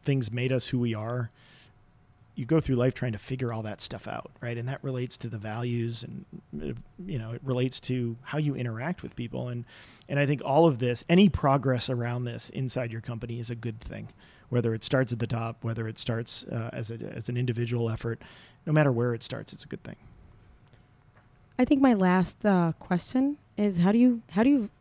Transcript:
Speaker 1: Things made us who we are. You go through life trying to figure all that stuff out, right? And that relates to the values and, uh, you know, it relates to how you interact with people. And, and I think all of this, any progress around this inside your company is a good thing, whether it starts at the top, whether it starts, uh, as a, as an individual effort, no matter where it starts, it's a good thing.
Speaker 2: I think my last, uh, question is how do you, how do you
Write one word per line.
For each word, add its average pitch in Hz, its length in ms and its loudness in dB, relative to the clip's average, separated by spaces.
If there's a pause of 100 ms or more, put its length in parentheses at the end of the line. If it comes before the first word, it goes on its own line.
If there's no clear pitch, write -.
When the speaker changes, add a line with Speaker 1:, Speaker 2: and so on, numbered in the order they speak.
Speaker 1:
Things 131 280 0
made 123 200 -2
us 127 160 0
who 127 120 0
we 117 160 0
are. 117 340 -6 (1080)
You 127 80 -8
go 156 140 4
through 131 160 0
life 123 180 4
trying 123 200 -4
to 104 40 -6
figure 127 360 -6
all 113 80 -6
that 107 180 -8
stuff - 280 -10
out, 104 240 -10 (100)
right? 120 160 -6
And 117 100 -6
that 139 160 -8
relates 127 340 -6
to 117 120 -10
the 110 80 -8
values 117 640 -4
and, - 220 -12 (360)
uh, 123 120 -6 (320)
you 175 120 -6
know, 110 140 -8
it 123 140 -10
relates 127 360 -2
to 120 420 -4
how 147 160 -6
you 147 160 0
interact 123 480 -6
with - 120 -12
people. 123 320 -6
And, 120 160 -8 (460)
and 139 100 0
I 143 60 4
think 139 180 0
all 156 240 6
of 127 120 4
this, 123 280 -2
any 185 220 8
progress 135 600 2
around 120 360 -2
this 113 240 -10
inside 123 420 -4
your 113 80 -8
company 117 400 -8
is 117 100 -8
a 120 60 -6
good 113 240 -8
thing, 107 300 -12 (400)
whether 117 240 2
it 110 100 -4
starts 131 300 2
at 113 60 -4
the 117 80 -2
top, 113 360 -6
whether 113 240 -4
it 110 100 -8
starts, - 540 -4
uh, 117 220 -4
as 110 180 -8
a, 117 40 -8 (200)
as 123 140 -8
an 120 80 -2
individual 117 520 0
effort, 117 320 -4 (440)
no 156 80 2
matter 151 180 6
where 120 220 2
it 113 100 -6
starts, 113 300 -10
it's - 100 -18
a - 40 -20
good - 180 -10
thing. - 100 -12 (1600)
Speaker 2:
I 254 60 4
think 269 180 6
my 262 120 8
last, 185 520 4
uh, 175 340 4
question 262 580 0 (180)
is 202 220 2
how 185 160 6
do 233 40 4
you, 240 340 6
how 208 120 4
do 269 60 6
you 247 200 2 (120)